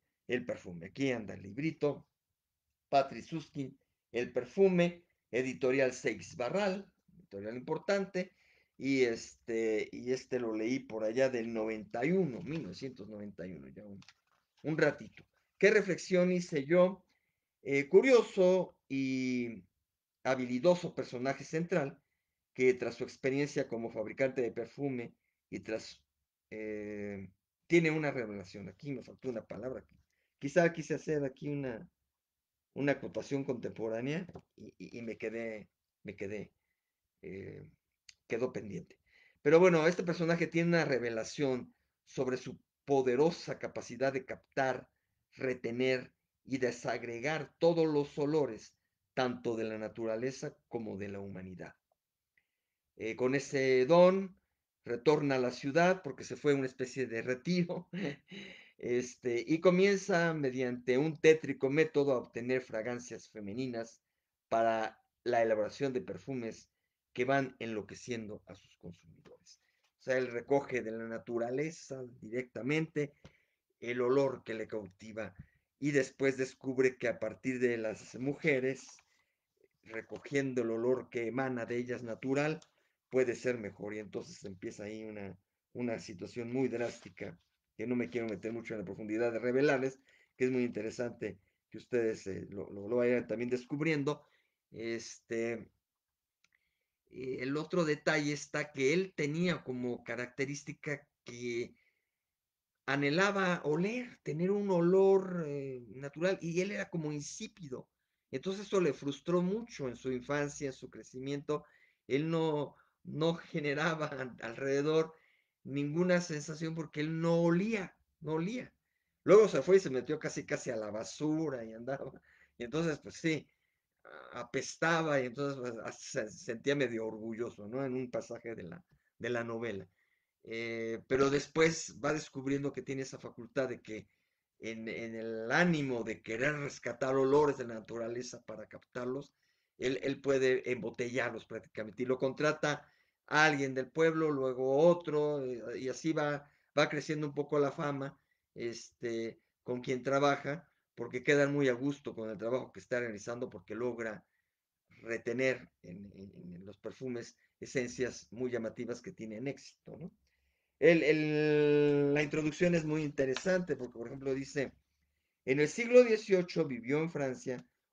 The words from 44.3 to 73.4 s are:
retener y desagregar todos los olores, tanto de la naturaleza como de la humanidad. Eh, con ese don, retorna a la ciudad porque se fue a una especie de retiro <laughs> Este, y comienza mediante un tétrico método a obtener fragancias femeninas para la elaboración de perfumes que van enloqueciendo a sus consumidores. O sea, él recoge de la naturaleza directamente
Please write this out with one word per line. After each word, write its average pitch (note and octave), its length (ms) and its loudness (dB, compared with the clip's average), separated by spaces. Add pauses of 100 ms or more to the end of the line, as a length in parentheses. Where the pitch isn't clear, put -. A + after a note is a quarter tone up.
retener B2+ 800 0 (300)
y C3 140 -4
desagregar A#2+ 1040 -4
todos E3 280 6
los C#3+ 300 0
olores, C#3+ 580 0 (400)
tanto B2 400 0
de A2 80 -2
la A2 140 -4
naturaleza A2+ 800 -4 (120)
como G#2+ 300 -6
de G2+ 100 -6
la G2 120 -8
humanidad. F#2 540 -12 (1200)
Eh, A2 180 -4
con B2+ 180 2
ese C3 520 4
don, F3+ 520 6 (460)
retorna C#3 520 4
a C3 40 2
la B2 120 2
ciudad E3+ 520 4
porque C3 200 -10
se B2+ 120 -8
fue D3 160 2
a C#3 40 6
una C3+ 120 0
especie B2+ 400 -4
de A2+ 140 -4
retiro E3+ 720 -2
<laughs> F3+ 720 -8 (140)
Este, B2 680 -2
y D#3+ 120 4
comienza F#3 720 4
mediante B2+ 640 0
un D3+ 220 2
tétrico C#3 500 6
método C#3+ 420 2
a B2 80 2
obtener B2 420 -2
fragancias A#2 680 -8
femeninas A2+ 720 -8 (480)
para A2+ 520 2 (220)
la A#2+ 180 4
elaboración A2+ 520 0
de B2 80 -2
perfumes A#2 680 -8 (440)
que B2 120 0
van C3+ 340 2
enloqueciendo A2+ 880 -8
a G#2 80 -16
sus - 220 -20
consumidores. - 840 -20 (380)
O - 40 -20
sea, C3 140 0
él B2+ 100 0
recoge A#2+ 540 -2
de G#2+ 100 -6
la A2+ 140 -8
naturaleza B2+ 1000 -6 (180)
directamente C3 920 -4 (640)